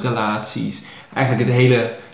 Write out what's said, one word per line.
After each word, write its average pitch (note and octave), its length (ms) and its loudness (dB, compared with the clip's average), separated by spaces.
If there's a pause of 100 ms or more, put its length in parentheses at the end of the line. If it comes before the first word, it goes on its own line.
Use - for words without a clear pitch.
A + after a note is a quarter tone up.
relaties. A2 800 -4 (300)
Eigenlijk B2+ 360 0
het B2 80 2
hele B2 360 4 (200)